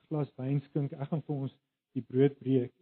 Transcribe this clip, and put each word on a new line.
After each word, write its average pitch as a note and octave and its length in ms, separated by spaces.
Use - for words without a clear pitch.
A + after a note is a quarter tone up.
glas D3 300
wyn C#3 240
skink, C#3+ 320
ek C#3 160
gaan D#3 120
vir D3+ 140
ons C3+ 220
die B2+ 80
brood C#3 380
breek B2+ 420